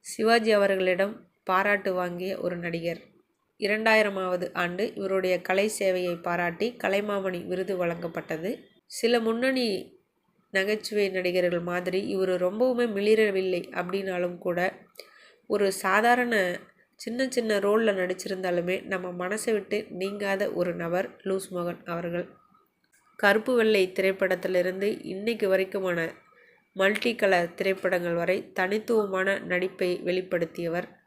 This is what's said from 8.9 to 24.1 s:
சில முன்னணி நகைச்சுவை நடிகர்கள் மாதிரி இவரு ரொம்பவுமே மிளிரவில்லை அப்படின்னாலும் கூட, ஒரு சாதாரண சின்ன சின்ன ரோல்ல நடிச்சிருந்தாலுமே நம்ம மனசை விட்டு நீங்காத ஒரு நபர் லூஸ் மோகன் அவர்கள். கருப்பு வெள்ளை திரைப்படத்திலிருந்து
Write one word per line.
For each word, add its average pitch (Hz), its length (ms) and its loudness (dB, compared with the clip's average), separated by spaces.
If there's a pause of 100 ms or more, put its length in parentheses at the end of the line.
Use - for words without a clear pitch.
சில 233 280 2
முன்னணி 240 480 0 (840)
நகைச்சுவை 208 580 0
நடிகர்கள் 180 500 2
மாதிரி 180 560 -2
இவரு 185 200 2
ரொம்பவுமே 233 520 2
மிளிரவில்லை 202 720 2 (100)
அப்படின்னாலும் 180 680 -4
கூட, 175 200 -2 (880)
ஒரு 202 260 2
சாதாரண 208 880 2 (400)
சின்ன 247 280 -4
சின்ன 220 300 0
ரோல்ல 208 340 2
நடிச்சிருந்தாலுமே 185 920 -2
நம்ம 180 420 -6
மனசை 214 260 -2
விட்டு 208 380 -2
நீங்காத 196 640 -2
ஒரு 175 220 0
நபர் 175 340 -2 (160)
லூஸ் 190 260 -2
மோகன் 175 340 -6
அவர்கள். 175 420 -6 (920)
கருப்பு 214 380 4
வெள்ளை 214 380 4
திரைப்படத்திலிருந்து 185 960 0 (140)